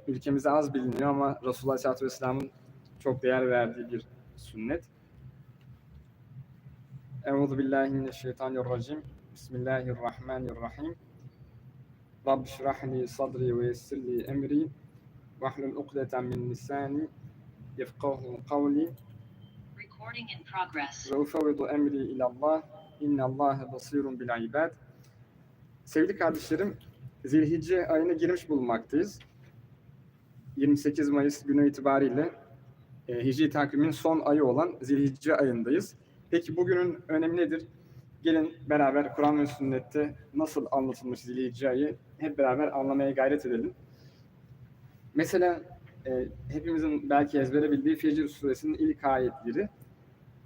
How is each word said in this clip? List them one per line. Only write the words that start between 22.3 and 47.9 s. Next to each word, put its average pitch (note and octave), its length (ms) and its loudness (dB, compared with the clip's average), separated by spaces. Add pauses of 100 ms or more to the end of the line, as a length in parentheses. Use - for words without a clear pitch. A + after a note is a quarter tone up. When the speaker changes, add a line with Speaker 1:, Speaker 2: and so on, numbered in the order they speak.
Speaker 1:
İnnallâhe C3+ 720 0
basîrun C3 480 -4
bil A#2+ 240 -4
ibâd. D3 260 0 (1120)
Sevgili F3+ 340 2
kardeşlerim, E3+ 580 0 (480)
Zilhicce D#3 640 2
ayına E3 240 4
girmiş E3+ 360 0
bulunmaktayız. C3+ 720 0 (1400)
Yirmi C#3 220 4
sekiz D3 300 0
Mayıs C#3+ 360 2
günü C#3+ 240 6
itibariyle, C#3 600 2 (800)
e, A#2+ 160 -2
Hicri C#3 260 2
takvimin D3 400 2
son D#3+ 300 2
ayı D3 240 4
olan C#3+ 360 2
Zilhicce C#3 560 2
ayındayız. C3 580 2 (360)
Peki E3+ 260 0
bugünün F3+ 420 2 (100)
önemi E3 280 0
nedir? E3 300 0 (560)
Gelin D#3+ 320 2 (160)
beraber C#3+ 440 4
Kur'an D3 240 4
ve C#3+ 80 4
sünnette C#3 680 -2 (200)
nasıl D#3 360 -2
anlatılmış C3 500 -2
Zilhicce B2 480 -4
ayı C#3+ 280 0 (220)
hep D3+ 200 -6
beraber C#3 400 4
anlamaya C#3 320 2
gayret C3+ 360 2
edelim. A#2+ 280 -2 (1400)
Mesela, E3+ 460 2 (460)
e, B2+ 220 -2 (200)
hepimizin D3+ 600 -2
belki C#3+ 280 4
ezbere C#3+ 320 4
bildiği D3 260 2